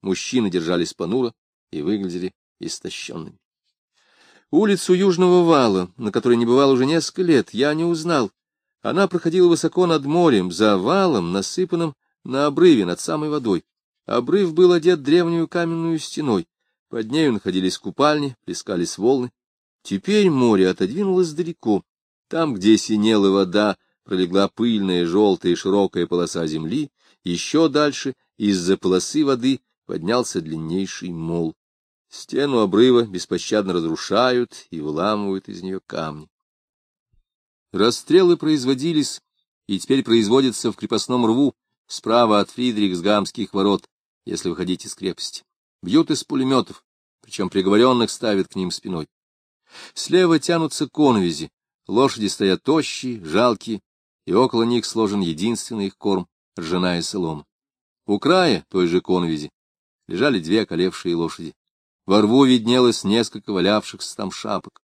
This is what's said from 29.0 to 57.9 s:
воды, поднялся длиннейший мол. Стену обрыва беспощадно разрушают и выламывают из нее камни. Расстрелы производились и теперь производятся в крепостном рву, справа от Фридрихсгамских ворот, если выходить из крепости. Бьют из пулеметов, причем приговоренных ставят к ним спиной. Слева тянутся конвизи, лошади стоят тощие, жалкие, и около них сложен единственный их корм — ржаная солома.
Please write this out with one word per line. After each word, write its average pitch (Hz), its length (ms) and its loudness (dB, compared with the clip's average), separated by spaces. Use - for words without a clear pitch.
воды, 131 340 0
поднялся 98 560 -4
длиннейший 80 720 -8
мол. 82 440 -6
Стену 131 520 -4
обрыва 117 420 4
беспощадно 95 720 -4
разрушают 110 960 -2
и 82 100 -12
выламывают 95 720 -4
из 92 120 -14
нее 95 240 -10
камни. 78 440 -10
Расстрелы 156 680 2
производились 147 840 -2
и 98 120 -4
теперь 131 240 0
производятся 117 680 2
в - 40 -10
крепостном 120 500 -2
рву, 127 280 2
справа 113 540 2
от 95 100 -2
Фридрихсгамских 104 1040 -2
ворот, 98 380 0
если 87 240 -8
выходить 90 380 -6
из - 80 -14
крепости. - 500 -10
Бьют 139 280 2
из 151 140 -4
пулеметов, 131 580 -2
причем - 300 -6
приговоренных 107 600 2
ставят 101 380 -2
к - 80 -14
ним 92 140 -4
спиной. 82 360 -10
Слева 170 460 2
тянутся 160 500 -2
конвизи, 92 600 2
лошади 117 400 0
стоят 95 360 0
тощие, 131 600 -2
жалкие, 104 600 -2
и - 80 -6
около 117 300 2
них 117 240 0
сложен 104 340 -2
единственный 98 640 -4
их 95 120 -10
корм — 95 280 -2
ржаная 87 440 -2
солома. 80 440 -6